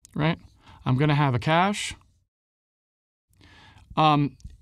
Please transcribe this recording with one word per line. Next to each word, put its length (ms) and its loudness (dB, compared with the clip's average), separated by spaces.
right? 240 -2
I'm 100 2
gonna 180 2
have 200 2
a 40 -2
cache. 560 -2
Um, 400 2